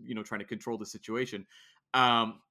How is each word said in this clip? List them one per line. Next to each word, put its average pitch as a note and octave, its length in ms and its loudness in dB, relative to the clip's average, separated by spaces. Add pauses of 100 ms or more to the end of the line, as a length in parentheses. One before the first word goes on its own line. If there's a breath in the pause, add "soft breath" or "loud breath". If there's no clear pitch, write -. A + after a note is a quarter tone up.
you B2+ 100 -10
know, A2 100 -6
trying G#2+ 160 -6
to G2+ 60 -10
control A2+ 320 -6
the G#2 80 -10
situation, A2 600 -8 (480 soft breath)
um, A#2+ 580 4